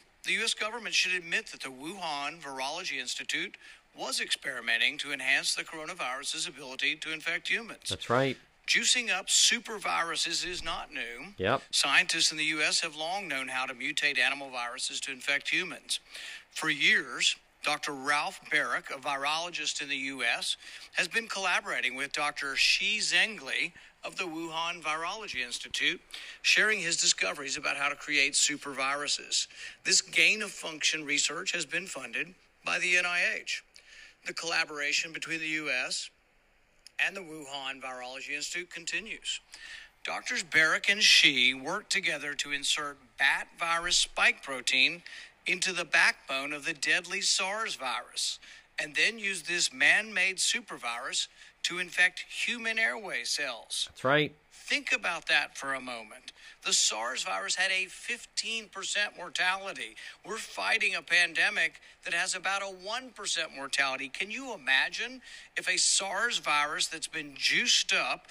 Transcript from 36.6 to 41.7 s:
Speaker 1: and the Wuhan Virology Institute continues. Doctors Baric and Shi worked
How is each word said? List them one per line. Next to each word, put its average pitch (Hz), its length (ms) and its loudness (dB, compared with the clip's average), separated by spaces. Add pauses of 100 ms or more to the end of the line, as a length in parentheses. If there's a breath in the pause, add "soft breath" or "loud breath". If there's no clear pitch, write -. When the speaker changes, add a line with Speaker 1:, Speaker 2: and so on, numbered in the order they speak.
Speaker 1:
and 175 100 -4
the 196 60 -8
Wuhan 139 600 -10
Virology 131 540 -10
Institute 175 340 -6
continues. 175 720 -6 (640 loud breath)
Doctors - 380 -2
Baric 160 460 4
and 208 140 4
Shi 131 500 8
worked 160 380 -4